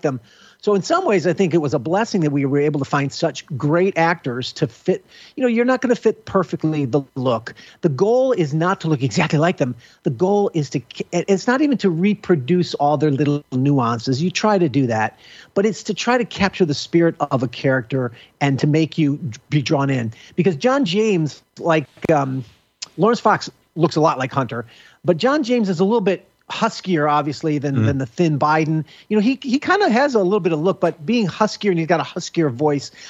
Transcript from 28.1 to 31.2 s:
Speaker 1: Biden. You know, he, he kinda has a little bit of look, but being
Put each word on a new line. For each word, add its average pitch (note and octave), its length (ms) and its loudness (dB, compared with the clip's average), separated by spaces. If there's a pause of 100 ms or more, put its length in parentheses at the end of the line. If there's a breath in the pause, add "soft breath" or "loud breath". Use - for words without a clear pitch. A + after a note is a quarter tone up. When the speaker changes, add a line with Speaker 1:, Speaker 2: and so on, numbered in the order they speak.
Speaker 1:
Biden. D#3 460 0 (240 loud breath)
You G#3+ 80 0
know, G#3+ 40 4
he, B3+ 220 0
he C4 160 -2
kinda F#4 320 0
has C4 240 2
a G#3+ 80 4
little F#3+ 160 2
bit E3+ 140 0
of D3+ 80 -2
look, F3+ 180 0
but D#3+ 260 -2
being A3+ 220 0